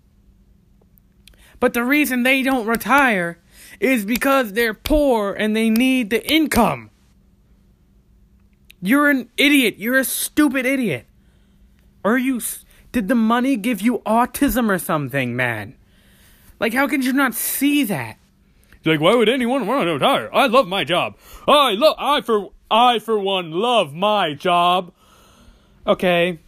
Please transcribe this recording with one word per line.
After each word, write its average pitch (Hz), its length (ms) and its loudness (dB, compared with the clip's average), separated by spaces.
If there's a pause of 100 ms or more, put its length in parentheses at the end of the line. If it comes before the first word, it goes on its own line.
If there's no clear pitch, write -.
(1600)
But 247 140 0
the 240 100 -2
reason 262 400 0
they 262 200 2
don't 254 220 0
retire 226 720 0 (400)
is 233 260 0
because 247 480 0
they're 226 200 -2
poor 240 600 0
and 214 220 -2
they 226 140 0
need 247 400 0
the 226 220 -4
income. 214 600 0 (1900)
You're 285 280 0
an 269 280 -2
idiot. 269 400 2
You're 240 200 -2
a 262 80 0
stupid 269 600 -2
idiot. 240 420 -4 (1000)
Are 220 120 2
you 254 200 -2
s-, - 260 -10 (280)
did 220 180 -2
the 269 60 2
money 240 420 0
give 208 240 -4
you 226 240 0
autism 240 640 0
or 185 100 0
something, 135 560 -4
man? 117 400 -4 (840)
Like, 214 140 -2
how 269 140 0
can 285 140 -2
you 254 100 0
not 262 220 0
see 285 500 0
that? 143 340 -6 (680)
Like, 160 160 0
"Why 156 140 4
would 220 140 2
anyone 247 380 -2
want 233 200 -2
to 170 60 -2
retire? 156 400 0
I 254 140 2
love 214 200 2
my 185 160 -4
job. 135 340 -4 (300)
I 269 240 4
lo-, 254 260 2
I 254 240 0
for, 208 300 -2 (200)
I 240 280 4
for 220 200 -2
one 190 320 -4
love 196 420 0
my 190 400 0
job." 175 600 0 (920)
Okay, 180 640 0